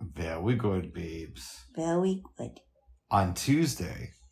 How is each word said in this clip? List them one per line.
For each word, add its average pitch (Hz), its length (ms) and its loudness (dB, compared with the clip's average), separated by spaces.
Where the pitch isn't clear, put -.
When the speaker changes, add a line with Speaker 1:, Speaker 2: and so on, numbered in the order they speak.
Speaker 1:
Very 87 540 0
good, 95 380 0
babes. 82 720 -10
Speaker 2:
Very 180 460 2
good. - 220 -10
Speaker 1:
On 95 240 4
Tuesday, 131 800 2